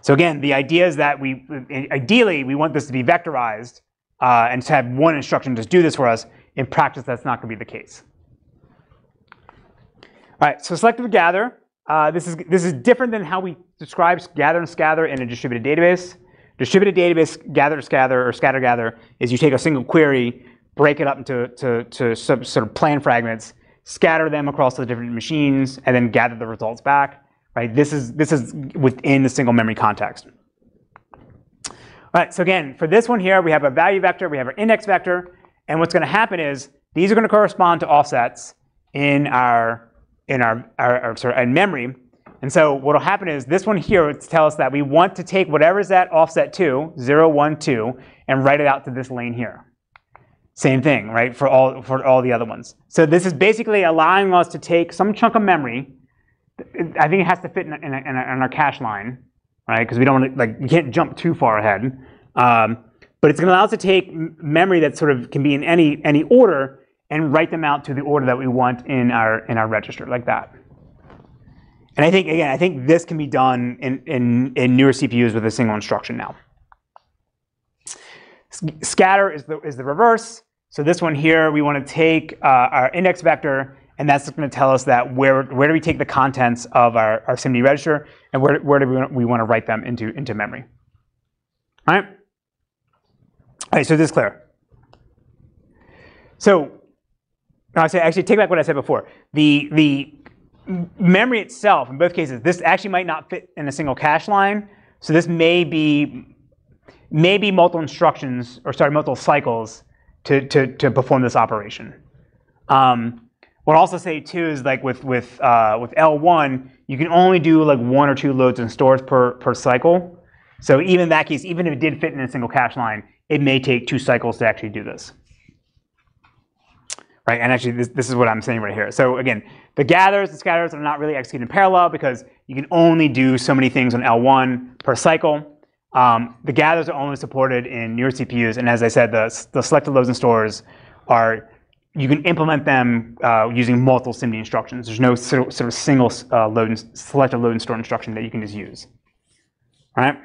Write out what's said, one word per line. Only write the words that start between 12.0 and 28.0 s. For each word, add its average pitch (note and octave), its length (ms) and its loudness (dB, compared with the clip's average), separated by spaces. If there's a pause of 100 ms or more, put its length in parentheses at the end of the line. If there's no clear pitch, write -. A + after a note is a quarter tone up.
this D#3+ 180 -6
is, E3 80 -8 (120)
this E3+ 160 2
is F3 80 -2
different A#3 380 0
than G#3+ 140 -6
how F3+ 160 -6
we F3+ 160 -10 (220)
describe E3+ 420 0 (160)
gather D3+ 220 2
and E3 100 -6
scatter D#3+ 380 0
in C3+ 140 -6
a B2+ 60 -6
distributed A#2+ 400 -6
database. E3+ 500 2 (420)
Distributed F#3 360 2
database E3 580 0
gather, C#3+ 280 0
scatter, B2+ 480 0
or A#2 40 -4
scatter C3+ 280 -2
gather A#2+ 380 -2 (220)
is A#2+ 120 -2
you B2 60 -2
take D3+ 140 2
a B2+ 60 0
single C#3 260 -2
query, C3+ 600 0 (320)
break D3 240 2
it C#3+ 60 0
up C#3 120 -2
into, B2 380 -6
to, A#2+ 280 -4
to A#2+ 300 -4
sub-, B2+ 320 -4
sort A#2 200 -2
of - 80 -14
plan D3 260 0
fragments, A#2 540 -2 (300)
scatter D#3+ 460 0
them D3 180 -4
across C3+ 280 0
the C3 100 -6
different A#2+ 260 -8
machines, C3+ 720 -2
and B2+ 80 2
then B2 160 2
gather A#2 260 0
the A2+ 100 -8
results A2+ 340 -8
back. C#3 440 0 (320)
Right? A#2+ 180 -4
This D3 180 2
is, B2+ 200 -6